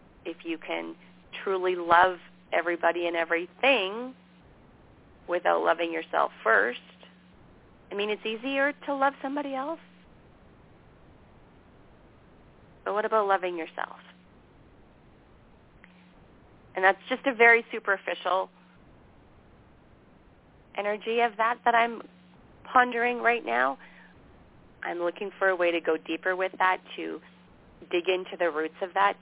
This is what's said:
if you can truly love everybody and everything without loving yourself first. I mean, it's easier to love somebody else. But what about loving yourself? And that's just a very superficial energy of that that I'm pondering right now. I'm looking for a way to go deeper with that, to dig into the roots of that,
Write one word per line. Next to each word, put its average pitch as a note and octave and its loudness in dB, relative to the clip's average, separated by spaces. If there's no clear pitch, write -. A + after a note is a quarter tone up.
if E3+ -10
you E3 -6
can E3 -10
truly F#3 -2
love F3 4
everybody E3+ 0
and E3+ -2
everything G3 -2
without F3 0
loving E3 0
yourself D#3+ -2
first. A3 4
I F#3+ -10
mean, G3+ -2
it's G#3 -6
easier C4+ -2
to C#4+ -2
love C#4 2
somebody C#4 -6
else. C#4+ -6
But F#3+ -4
what G#3+ -2
about A3 2
loving F#3 0
yourself? - -8
And F#3 0
that's F#3+ 6
just B3+ -4
a C4 0
very A#3 6
superficial F#3+ -2
energy G#3 -2
of A#3 2
that A3+ 0
that A#3+ 2
I'm A#3 2
pondering A#3+ 2
right A3+ 2
now. B3+ 0
I'm F3 -6
looking F3 -4
for G3 2
a F#3 2
way F3 2
to E3+ 0
go D#3+ 0
deeper E3 -4
with F#3 -2
that, F#3 2
to E3 -8
dig F3 -2
into F#3 -2
the F3 2
roots D#3 -4
of F3+ -8
that, G3 2